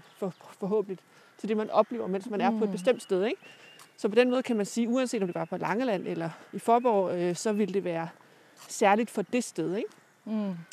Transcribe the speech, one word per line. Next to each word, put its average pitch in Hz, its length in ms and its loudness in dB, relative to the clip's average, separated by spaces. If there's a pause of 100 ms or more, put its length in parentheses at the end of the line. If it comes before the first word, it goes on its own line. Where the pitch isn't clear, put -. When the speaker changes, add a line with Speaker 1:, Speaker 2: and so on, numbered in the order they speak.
(180)
Speaker 1:
for-, 185 160 -4 (260)
forhåbentlig 202 380 -2 (400)
til 196 120 -6
det, 220 80 2
man 214 120 -2
oplever, 220 380 2
mens 196 220 -4
man 202 120 -2
er 185 80 4
på 220 80 0
et 214 120 -2
Speaker 2:
Mm. - 20 -4
Speaker 1:
bestemt 185 320 0
sted, 185 220 0
ikke? 262 160 -4 (560)
Så 220 120 -2
på 202 60 -4
den 247 140 6
måde 254 140 2
kan 240 140 -2
man 202 80 0
sige, 233 240 -2
uanset 247 320 0
om 190 60 2
det 175 80 -6
var 165 100 -2
på 180 120 -6
Langeland 190 500 -2
eller 165 220 -4 (240)
i 208 60 -8
Faaborg, 220 560 4
øh, 175 200 0
så 214 180 -2
vil 202 200 0
det 196 100 0
være 165 260 -4 (580)
særligt 214 420 4
for - 120 -4
det 240 220 -2
sted, 165 320 -4
ikke? 381 140 -4 (360)
Speaker 2:
Mm. 214 280 -4 (200)